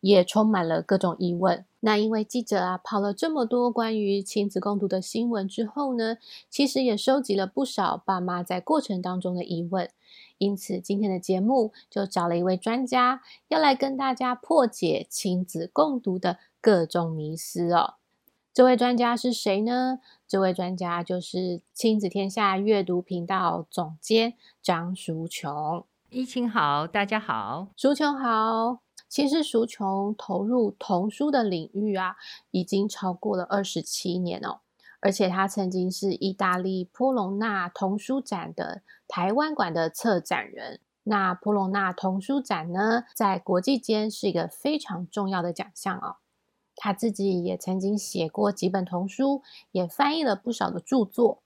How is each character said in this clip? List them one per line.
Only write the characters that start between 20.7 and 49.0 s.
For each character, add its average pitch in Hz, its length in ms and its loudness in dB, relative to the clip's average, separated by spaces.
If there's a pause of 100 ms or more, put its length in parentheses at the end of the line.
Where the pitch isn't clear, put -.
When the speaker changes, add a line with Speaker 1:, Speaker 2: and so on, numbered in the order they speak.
Speaker 1:
家 175 300 -2
就 180 160 -4
是 180 400 -4 (140)
亲 220 260 2
子 202 80 0
天 196 200 -2
下 196 280 0
阅 202 260 4
读 180 200 0
频 175 240 -6
道 170 440 0
总 160 300 -6
监 226 320 4 (300)
张 175 340 -2
淑 165 320 -6
琼。 151 560 -6 (240)
Speaker 2:
易 254 160 -6
晴 247 260 -2
好， 147 360 2
大 202 180 0
家 214 160 -2
好。 127 560 -6
Speaker 1:
淑 277 180 4
琼 285 240 0
好。 226 600 0 (300)
其 277 200 2
实 311 140 2
淑 233 220 2
琼 202 540 -2
投 196 260 -2
入 220 340 2
童 190 300 0
书 294 220 -2
的 262 140 4
领 175 300 -2
域 208 220 0
啊， 185 200 -4 (340)
已 180 140 0
经 202 240 0
超 190 240 -4
过 208 240 -2
了 180 80 -2
二 202 180 0
十 185 180 -4
七 - 380 -4
年 175 260 -2
哦。 - 160 -6 (400)
而 196 120 2
且 190 160 2
她 190 180 0
曾 190 240 -2
经 185 220 0
是 196 220 -2
意 190 180 -2
大 185 260 0
利 185 340 -4
波 262 200 0
隆 196 260 -2
纳 202 300 -2
童 190 280 -2
书 262 240 -4
展 165 340 -8
的 - 280 -8 (240)
台 185 260 -2
湾 302 220 0
馆 185 180 -2
的 165 160 0
策 196 300 0
展 160 320 -4
人。 - 300 -12 (240)
那 196 300 0
波 208 180 -2
隆 196 180 2
纳 190 220 0
童 190 280 -2
书 269 200 0
展 170 320 -4
呢， 220 320 2 (100)
在 196 240 0
国 180 220 0
际 262 180 2
间 214 320 0
是 208 180 -4
一 185 40 0
个 170 160 0
非 294 300 -2
常 180 300 -8
重 196 200 -4
要 190 120 -2
的 170 120 -2
奖 196 220 -8
项 190 240 -6
哦。 - 180 -10 (580)
她 - 180 -4
自 226 180 0
己 196 340 0
也 180 120 -2
曾 185 240 -4
经 202 160 0
写 175 320 -2
过 208 220 0
几 190 180 -2
本 185 160 0
童 180 240 -4